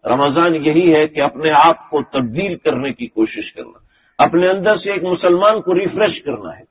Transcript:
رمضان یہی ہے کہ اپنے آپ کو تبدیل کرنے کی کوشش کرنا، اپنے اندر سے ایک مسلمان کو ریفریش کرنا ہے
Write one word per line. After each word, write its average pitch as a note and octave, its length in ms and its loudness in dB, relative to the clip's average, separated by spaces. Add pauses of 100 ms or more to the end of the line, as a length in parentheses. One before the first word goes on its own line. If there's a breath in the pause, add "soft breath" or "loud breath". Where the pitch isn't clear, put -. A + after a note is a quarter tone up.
رمضان C#3+ 500 0 (100)
یہی D#3+ 300 4
ہے D#3 120 2
کہ D3+ 140 -4
اپنے C#3+ 380 -2
آپ D#3+ 300 2
کو D3 120 -2 (100)
تبدیل C#3+ 460 -4
کرنے C3+ 360 -4
کی A#2+ 160 -12
کوشش A2 440 -4
کرنا، - 240 -18 (420)
اپنے E3+ 300 2
اندر G3 280 2
سے G3+ 140 -6
ایک F#3+ 120 -4
مسلمان F#3 580 2
کو F3+ 140 -2
ریفریش G3 480 -2
کرنا G#2 340 -10
ہے - 140 -20